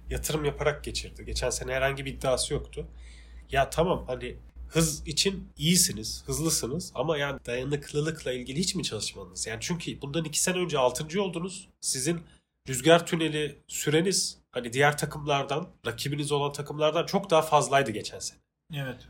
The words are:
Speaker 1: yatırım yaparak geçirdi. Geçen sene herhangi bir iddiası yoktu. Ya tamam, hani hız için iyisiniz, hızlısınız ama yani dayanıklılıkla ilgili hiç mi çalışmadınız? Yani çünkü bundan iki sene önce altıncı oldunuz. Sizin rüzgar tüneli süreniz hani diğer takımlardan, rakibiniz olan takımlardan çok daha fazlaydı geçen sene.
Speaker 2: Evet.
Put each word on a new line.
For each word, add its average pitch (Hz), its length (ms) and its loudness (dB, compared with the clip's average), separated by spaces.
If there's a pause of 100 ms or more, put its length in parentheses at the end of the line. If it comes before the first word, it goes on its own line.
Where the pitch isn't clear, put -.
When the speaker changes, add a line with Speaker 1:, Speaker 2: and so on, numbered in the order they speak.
(100)
Speaker 1:
yatırım 147 340 -2
yaparak 143 400 0
geçirdi. - 400 -8
Geçen 120 260 -2
sene 127 220 -4
herhangi 135 320 0
bir 131 80 -6
iddiası 127 420 0
yoktu. - 320 -6 (640)
Ya 135 200 2
tamam, 160 360 2
hani 123 300 -6 (340)
hız 160 360 2
için 190 500 0
iyisiniz, 143 720 2
hızlısınız 147 680 -2
ama 147 240 0
yani 139 280 -2
dayanıklılıkla 143 840 -2
ilgili 127 260 -6
hiç 185 160 0
mi 160 80 -4
çalışmadınız? 98 640 -6
Yani 113 140 -6
çünkü - 420 -6
bundan 147 220 -2
iki 156 180 -2
sene 185 160 2
önce 156 200 0
altıncı 151 440 2
oldunuz. 180 460 -6 (120)
Sizin 151 400 0 (480)
rüzgar 156 380 6
tüneli 151 640 -2
süreniz 170 720 2 (140)
hani 120 200 -4
diğer 147 260 6
takımlardan, 147 720 -2 (180)
rakibiniz 143 460 -2
olan 143 200 2
takımlardan 151 540 0
çok 190 240 0
daha 160 120 8
fazlaydı 139 480 4
geçen 101 280 -8
sene. - 200 -10 (360)
Speaker 2:
Evet. 131 360 -8